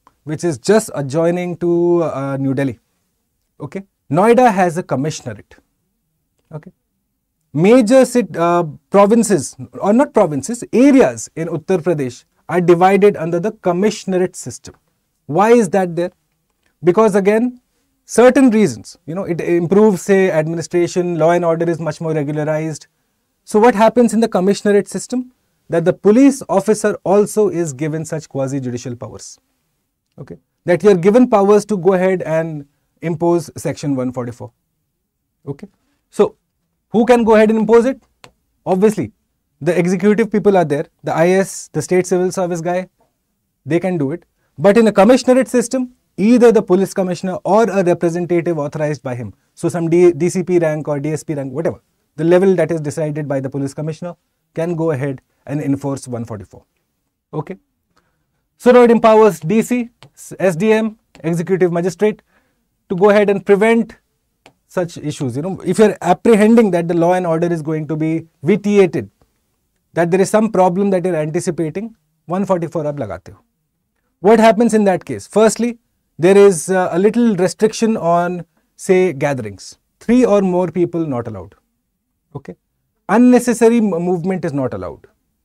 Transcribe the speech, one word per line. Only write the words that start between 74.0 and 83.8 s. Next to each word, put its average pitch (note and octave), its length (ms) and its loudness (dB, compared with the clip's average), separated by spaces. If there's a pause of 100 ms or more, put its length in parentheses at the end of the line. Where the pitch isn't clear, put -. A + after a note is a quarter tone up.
What G#3+ 200 4
happens A3+ 320 4
in G#3+ 120 2
that F#3 200 0
case? G#2 220 -12
Firstly, A3 520 0 (400)
there F#3+ 200 4
is, G3 320 4
uh, F#3 220 0
a E3+ 60 -2
little A3 380 2
restriction G#3+ 640 -2
on, F3 480 -2 (300)
say, F#3 360 0
gatherings. C3 640 -8 (220)
Three B3 240 2
or G3+ 160 2
more F3+ 280 0
people E3 380 -2
not A#2+ 220 -6
allowed. G2 260 -14 (800)
Okay, E3+ 220 -16 (520)
unnecessary A#3+ 680 4
m-, G#3+ 120 0